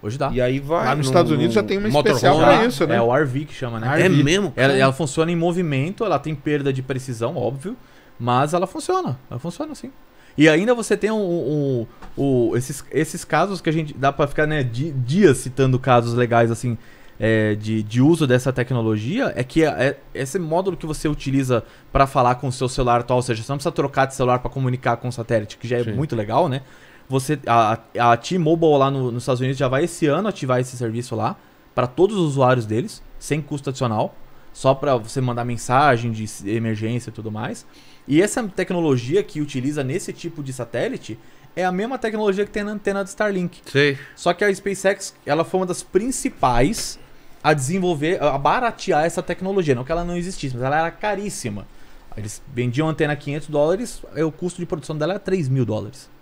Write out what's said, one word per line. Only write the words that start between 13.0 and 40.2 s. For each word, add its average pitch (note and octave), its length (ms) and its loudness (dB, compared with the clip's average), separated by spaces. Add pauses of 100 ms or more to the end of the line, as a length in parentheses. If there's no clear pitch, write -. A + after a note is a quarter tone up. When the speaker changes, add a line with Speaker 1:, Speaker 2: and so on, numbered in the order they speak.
Speaker 1:
casos F3 380 0
que - 80 0
a D#3 40 0
gente D#3 200 -4
dá C3+ 180 2
pra C#3 160 0
ficar, D3+ 180 0
né, D3+ 180 0
di-, B2 280 -4
dias C3+ 460 6
citando C3 420 0
casos A#2+ 340 2
legais, A#2 380 4
assim, A#2 260 -4 (400)
é, A2 380 2
de, A2 260 -2
de G#2+ 200 0
uso D#3+ 260 6
dessa B2+ 240 4
tecnologia, B2 840 -2
é C3 100 -2
que D#3+ 180 2
é, D3 60 4
é B2 280 0 (160)
esse C3+ 240 -6
módulo F3 380 -2
que - 100 -12
você D#3 220 -4
utiliza C3+ 560 0 (260)
pra C3+ 160 4
falar B2+ 300 2
com C3+ 140 -8
o - 20 -4
seu B2+ 160 -4
celular A#2+ 320 2
atual, B2+ 200 0
ou A#2+ 40 -2
seja, A2+ 180 -2
você - 80 -12
não C#3 80 -2
precisa E3 140 -4
trocar C#3 360 0
de C3+ 60 -12
celular B2 260 2
pra A#2+ 120 -6
comunicar B2+ 460 -2
com - 100 -8
o B2 40 -4
satélite, A2 460 -4
que A#2+ 120 -12
já B2 80 0
é A#2+ 80 0
Speaker 2:
Sim. A2 80 -4
Speaker 1:
muito C#3 240 -4
legal, A2+ 320 0
né? C3 120 -4 (460)
Você, C3+ 400 -2
a, A2+ 300 4 (200)
a A#2+ 200 4
T-Mobile D#3+ 600 2
lá C3+ 140 4
no, C3 220 -2
nos A#2+ 100 -6
Estados B2+ 160 0
Unidos C3 180 -2
já C3+ 120 0
vai C#3 160 0
esse E3+ 220 -4
ano E3+ 200 0
ativar B2+ 320 -2
esse B2+ 160 -4
serviço A#2+ 400 -6
lá, A2+ 220 -4 (360)
pra B2 140 0
todos G3 300 2
os F3+ 140 2
usuários B2+ 340 4
deles, A2+ 360 -4 (180)
sem D3 200 -4
custo D3 300 -6
adicional, B2+ 440 -2 (380)
só C3+ 220 2
pra C#3 240 2
você A2+ 240 -4
mandar A#2+ 240 -2
mensagem B2 640 2
de A2 140 -6
s-, G2 240 -10
emergência A2+ 600 -2
e - 40 -18
tudo G#2+ 180 -10
mais. A#2 340 -8 (420)
E D3+ 140 4
essa G#3 220 0
tecnologia E3+ 800 -2
que D3+ 180 -10
utiliza C#3 420 -4
nesse E3 300 -6
tipo - 300 -12